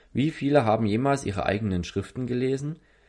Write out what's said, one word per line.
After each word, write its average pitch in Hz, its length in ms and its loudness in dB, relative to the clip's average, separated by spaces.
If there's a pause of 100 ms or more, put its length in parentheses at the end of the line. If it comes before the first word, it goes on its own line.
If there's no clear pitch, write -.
(160)
Wie 147 140 2
viele 139 340 2
haben 110 220 2
jemals 135 400 0
ihre 98 200 -2
eigenen 95 380 0
Schriften 123 440 -6
gelesen? 135 500 -2 (320)